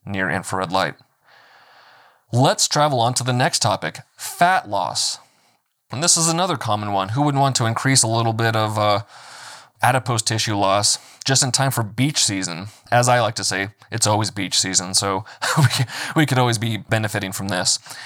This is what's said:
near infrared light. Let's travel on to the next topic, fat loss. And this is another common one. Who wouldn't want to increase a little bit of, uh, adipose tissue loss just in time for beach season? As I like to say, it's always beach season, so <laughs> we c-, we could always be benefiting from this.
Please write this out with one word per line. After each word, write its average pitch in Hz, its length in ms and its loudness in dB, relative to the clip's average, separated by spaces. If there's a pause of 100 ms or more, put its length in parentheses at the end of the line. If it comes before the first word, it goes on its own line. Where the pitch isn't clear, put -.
near 95 240 -2
infrared 92 420 -4
light. 92 240 0 (1400)
Let's 170 360 4
travel 147 320 2
on 117 160 2
to - 80 -2
the 123 100 -2
next 127 280 0
topic, 92 380 -2 (180)
fat - 500 2
loss. - 520 -2 (720)
And 123 120 -6
this 175 140 4
is 165 100 2
another 165 300 0
common 104 360 -2
one. 95 160 0
Who 120 120 -2
wouldn't 147 180 2
want 135 180 2
to 120 80 0
increase 127 360 2
a 117 60 2
little 113 260 0
bit 113 220 0
of, 107 240 0
uh, 104 240 2 (800)
adipose 120 400 2
tissue 110 340 -2
loss 101 400 2 (260)
just 139 200 2
in 127 80 -2
time 135 180 2
for 120 140 -2
beach 117 420 0
season? 95 420 -4 (240)
As 123 160 4
I 123 120 4
like 110 160 0
to 101 80 -8
say, 98 260 -2 (220)
it's 107 160 0
always 104 240 0
beach 95 280 -2
season, 95 360 -2
so 98 300 0 (160)
<laughs> - 160 -2
we 156 80 6
c-, 123 200 2 (300)
we 156 100 4
could 127 140 0
always 123 180 2
be 113 200 -4
benefiting 107 540 -4
from 95 180 -6
this. 92 280 0 (280)